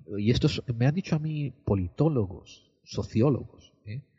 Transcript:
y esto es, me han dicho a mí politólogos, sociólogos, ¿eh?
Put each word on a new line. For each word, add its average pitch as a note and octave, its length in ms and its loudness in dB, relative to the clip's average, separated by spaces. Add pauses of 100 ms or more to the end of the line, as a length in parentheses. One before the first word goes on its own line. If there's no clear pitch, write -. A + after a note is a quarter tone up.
(180)
y G#2 120 2
esto B2+ 160 4
es, - 160 0 (140)
me A#2+ 100 2
han D3 80 2
dicho F3+ 220 -2
a - 20 0
mí D3+ 340 -4 (120)
politólogos, G2+ 1040 -2 (140)
sociólogos, - 880 -2 (140)
¿eh? A2 160 -10 (160)